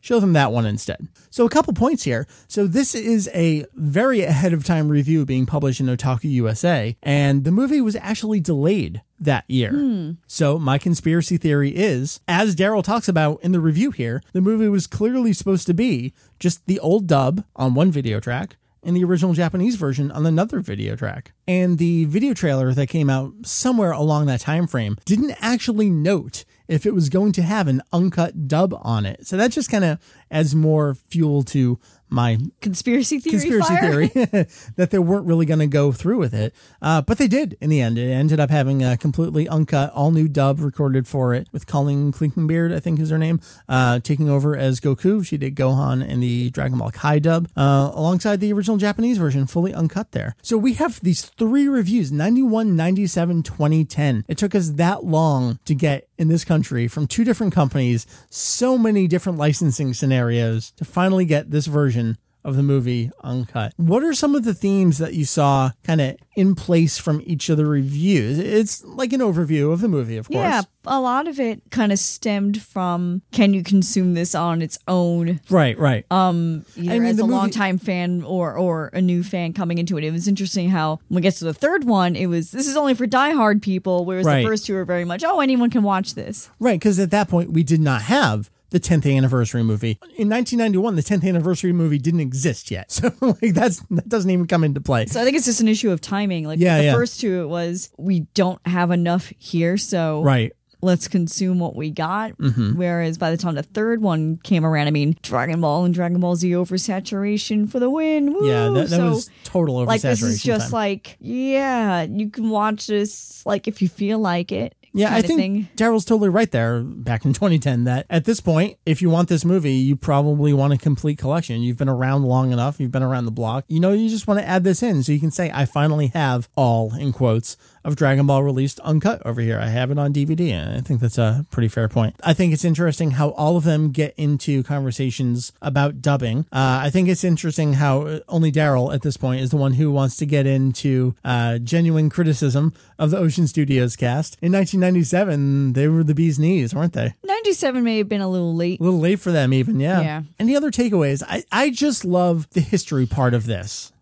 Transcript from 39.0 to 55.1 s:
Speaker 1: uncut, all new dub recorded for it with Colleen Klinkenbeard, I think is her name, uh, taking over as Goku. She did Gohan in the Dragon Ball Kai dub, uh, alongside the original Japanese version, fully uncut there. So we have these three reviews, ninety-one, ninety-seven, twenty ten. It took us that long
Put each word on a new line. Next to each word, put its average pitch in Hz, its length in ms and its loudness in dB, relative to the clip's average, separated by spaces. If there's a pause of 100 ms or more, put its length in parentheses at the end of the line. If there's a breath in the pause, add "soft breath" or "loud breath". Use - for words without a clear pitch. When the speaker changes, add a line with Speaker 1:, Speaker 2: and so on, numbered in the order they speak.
Speaker 1:
uncut, 151 460 0
all 147 180 0
new 160 160 2
dub 139 320 0
recorded 135 480 0
for 127 280 0
it 131 160 -4
with - 160 -10
Colleen 143 440 0
Klinkenbeard, 165 640 0
I 160 60 -2
think 156 200 -2
is 160 120 -2
her 160 80 0
name, 160 220 0 (280 loud breath)
uh, 127 300 2
taking 147 300 0
over 143 260 2
as 131 240 0
Goku. 185 460 0
She 156 120 -6
did 139 180 -6
Gohan 131 520 0
in 135 120 -2
the 123 300 0
Dragon 131 300 -4
Ball 110 120 -4
Kai 147 280 0
dub, 165 360 0
uh, 139 380 2
alongside 180 460 0
the 208 140 0
original 208 240 0
Japanese 208 420 0
version, 139 260 0
fully 170 280 -2
uncut 165 400 -2
there. 110 280 -6
So 226 160 -2
we 233 160 2
have 302 280 -4
these 180 220 0
three 262 440 0
reviews, 214 440 0
ninety-one, 220 640 2
ninety-seven, 175 680 0
twenty 156 420 0
ten. 135 420 -2
It 151 100 -4
took 202 180 -2
us 175 160 0
that 170 320 0
long 151 600 0